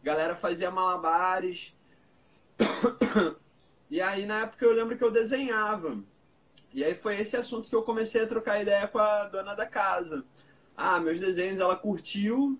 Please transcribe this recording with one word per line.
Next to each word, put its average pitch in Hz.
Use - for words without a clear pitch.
galera 156
fazia 175
malabares. 185
<coughs> 220
E 165
aí, 196
na 214
época, 226
eu 233
lembro 226
que -
eu 233
desenhava. 214
E 269
aí 165
foi 208
esse 214
assunto 233
que -
eu 226
comecei 226
a 220
trocar 220
ideia 202
com 220
a 208
dona 196
da 208
casa. 175
Ah, 185
meus 165
desenhos, 190
ela 185
curtiu 220